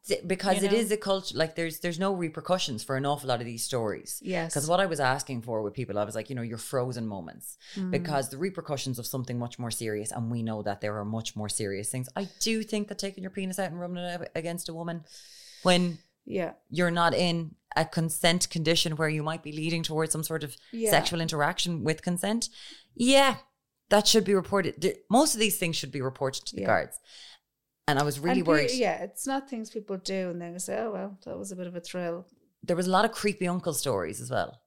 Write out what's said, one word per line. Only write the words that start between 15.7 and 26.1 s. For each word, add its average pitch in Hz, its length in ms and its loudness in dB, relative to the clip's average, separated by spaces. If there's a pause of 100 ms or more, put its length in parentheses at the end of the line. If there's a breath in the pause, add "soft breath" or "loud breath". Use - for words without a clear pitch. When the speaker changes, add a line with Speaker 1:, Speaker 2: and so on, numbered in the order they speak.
Speaker 2:
Yeah. 175 280 -4 (180)
Speaker 1:
you're 175 200 2
not 170 220 4
in 170 420 0 (220)
a 160 60 4
consent 165 680 2
condition 160 460 2
where 156 140 2
you 156 120 0
might 160 220 -4
be 151 80 -12
leading 160 320 -2
towards 156 300 0
some 160 100 -2
sort 160 220 -4
of 139 100 -12 (160)
Speaker 2:
Yeah. 226 200 0
Speaker 1:
sexual 165 280 4
interaction 160 640 0
with 156 200 0
consent, 196 440 0 (480 loud breath)
yeah, 269 440 8 (500)
that 208 180 8
should 220 160 8
be 190 100 2
reported. 190 460 0
The, 175 180 0 (120)
most 277 240 6
of 220 80 -4
these 214 160 2
things 165 180 0
should 135 160 -6
be 139 100 -4
reported 131 440 -4